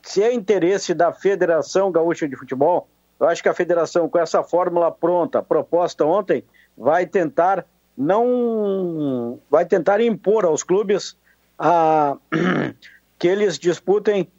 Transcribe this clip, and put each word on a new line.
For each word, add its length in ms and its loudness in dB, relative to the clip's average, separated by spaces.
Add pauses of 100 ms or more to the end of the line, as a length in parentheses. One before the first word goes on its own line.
se 220 -2
é 100 2
interesse 600 0
da 180 2
Federação 760 0
Gaúcha 360 0
de 80 -8
Futebol. 520 -2 (320)
Eu 80 2
acho 160 -2
que 60 2
a 40 0
federação, 560 0
com 80 0
essa 240 2
fórmula 500 0
pronta, 520 0
proposta 640 0
ontem, 380 0 (320)
vai 300 0
tentar 640 0 (300)
não, 1400 -2 (100)
vai 160 4
tentar 360 0
impor 440 0
aos 180 0
clubes 520 -2 (440)
a, 580 2 (140)
<clears throat> 880 -6
que 80 0
eles 320 0
disputem 680 -2 (120)